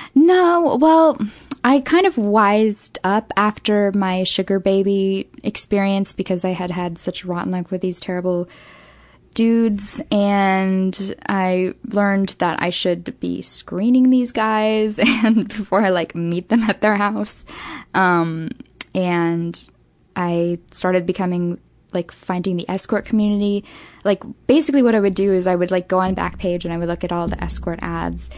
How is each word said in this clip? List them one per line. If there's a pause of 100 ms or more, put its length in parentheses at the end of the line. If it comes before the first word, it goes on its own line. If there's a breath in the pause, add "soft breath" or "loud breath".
(160 loud breath)
No.
Well, (460 loud breath)
I
kind
of
wised
up
after
my
sugar
baby (140)
experience
because
I
had
had
such
rotten
luck
with
these
terrible (880 loud breath)
dudes, (100)
and (140)
I (140)
learned
that
I
should
be
screening
these
guys
<laughs>
and
before
I,
like,
meet
them
at
their
house. (480 loud breath)
Um, (440)
and (460)
I (120)
started
becoming, (340)
like,
finding
the
escort
community. (400 loud breath)
Like, (240)
basically
what
I
would
do
is
I
would,
like,
go
on
Backpage
and
I
would
look
at
all
the
escort
ads